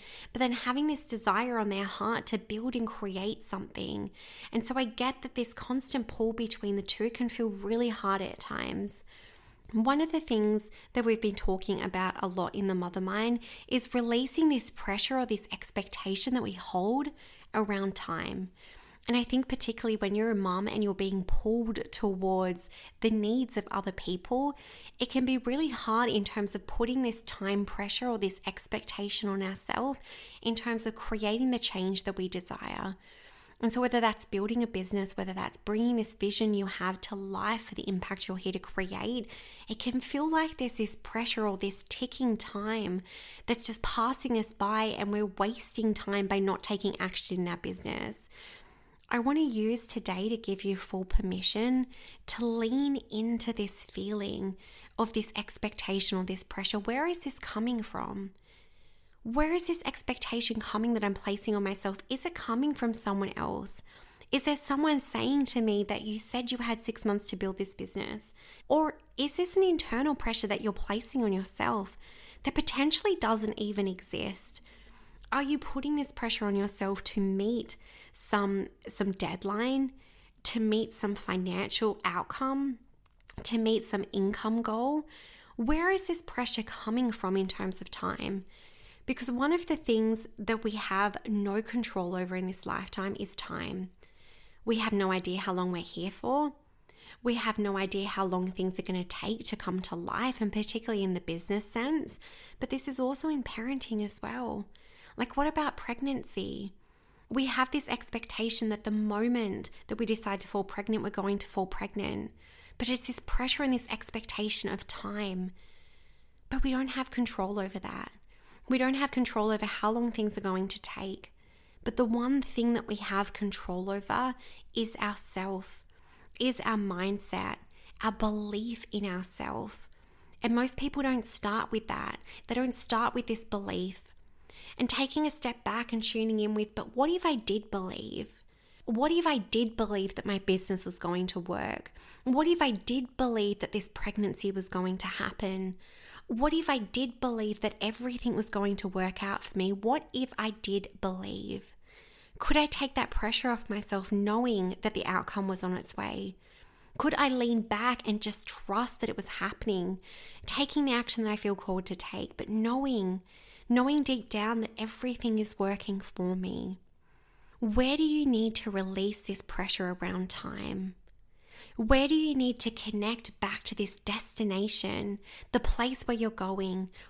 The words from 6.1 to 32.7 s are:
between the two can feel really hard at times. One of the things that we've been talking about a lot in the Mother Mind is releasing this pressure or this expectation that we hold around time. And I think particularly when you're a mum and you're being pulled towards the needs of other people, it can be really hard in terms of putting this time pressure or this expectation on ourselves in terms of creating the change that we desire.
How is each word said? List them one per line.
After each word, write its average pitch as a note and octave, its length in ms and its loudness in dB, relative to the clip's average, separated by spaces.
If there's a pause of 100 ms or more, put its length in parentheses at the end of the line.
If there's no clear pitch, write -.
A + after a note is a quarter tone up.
between G#3+ 440 -2
the G3 60 0
two G#3+ 280 2
can A#3+ 180 -2
feel A3+ 200 -2
really G#3 400 0
hard G3 340 0
at - 160 -6
times. - 640 -4 (720)
One B3+ 280 4
of D#4+ 120 0
the D#4+ 80 2
things G#3+ 500 2 (220)
that A#3+ 120 0
we've A3+ 160 4
been G#3 140 2
talking F#3+ 480 0
about F#3 400 -2
a G3 60 0
lot F3+ 260 -2
in G3 140 0
the F#3 80 2
Mother F3+ 240 -2
Mind A3 400 2 (260)
is - 260 0
releasing B3 560 4
this C4 220 4
pressure G#3 480 -2
or B3+ 80 2
this G#3 260 0
expectation G3 800 -4
that B3+ 100 2
we G3+ 80 -4
hold G#3 560 0 (460)
around G3 420 2
time. F3+ 540 -4 (580)
And A#3+ 80 4
I A#3+ 80 4
think B3+ 240 2
particularly A3+ 480 0
when G3 180 0
you're A3 160 4
a G#3+ 60 4
mum F#3+ 320 2
and G#3+ 160 2
you're G3 100 2
being F#3+ 300 0
pulled A3+ 640 2
towards F#3 800 0 (300)
the A3+ 100 4
needs A3 460 2
of G3+ 160 0
other F#3+ 180 -2
people, B3 680 -2 (440)
it B3 100 0
can C4 140 2
be B3+ 140 4
really C4+ 320 0
hard A#3 380 2
in G#3 140 4
terms G3+ 320 -2
of - 140 -8
putting B3+ 340 2
this A3+ 200 0
time G3+ 420 0
pressure G3+ 420 -4
or A#3 100 2
this G3 300 0
expectation - 840 -4
on G3 140 0
ourselves A3 560 -2 (420)
in A3+ 140 2
terms A3+ 320 -2
of A3 80 -2
creating A3 560 0
the A#3+ 80 2
change F#3+ 460 0
that F#3+ 120 -4
we F#3 120 -2
desire. - 640 -4 (640)